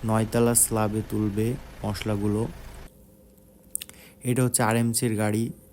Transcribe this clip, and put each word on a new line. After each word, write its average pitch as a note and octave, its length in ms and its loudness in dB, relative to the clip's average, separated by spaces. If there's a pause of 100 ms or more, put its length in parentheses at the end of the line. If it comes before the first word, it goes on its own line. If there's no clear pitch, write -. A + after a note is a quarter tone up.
নয়তলা A2+ 500 2
স্ল্যাবে G#2+ 540 2
তুলবে G#2+ 440 0 (320)
মশলাগুলো। G#2 640 -2 (1800)
এটা B2 200 2
হচ্ছে B2 200 2
আরএমসির A#2 520 2
গাড়ি। G#2+ 360 0 (220)